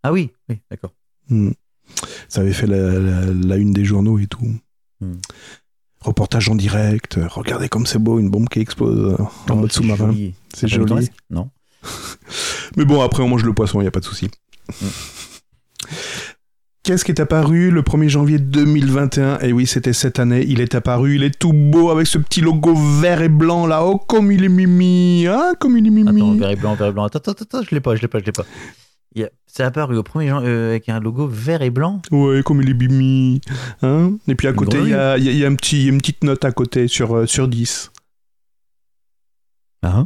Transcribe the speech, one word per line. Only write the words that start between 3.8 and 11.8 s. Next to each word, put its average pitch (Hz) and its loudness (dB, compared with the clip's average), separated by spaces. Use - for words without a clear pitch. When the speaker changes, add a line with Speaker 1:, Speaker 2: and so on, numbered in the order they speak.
Speaker 2:
journaux 104 2
et 101 -2
tout. 117 -8
Speaker 1:
Hmm. 92 -10
Speaker 2:
Reportage 107 -2
en 110 0
direct, 107 -2
euh, 85 -2
regardez - -8
comme 113 -4
c'est 120 -2
beau, 113 2
une 101 2
bombe 110 0
qui - -4
explose, 110 -2
euh, 101 0
en 110 -6
Speaker 1:
Oh, 113 0
Speaker 2:
mode 110 0
Speaker 1:
c'est - -6
Speaker 2:
sous-marin. 107 0
Speaker 1:
joli. 104 -2
Speaker 2:
C'est - -4
Speaker 1:
T'as 104 -2
pas 98 0
mis 101 2
ton 110 0
Speaker 2:
joli. - 0
Speaker 1:
masque ? - -10
Non. 87 -6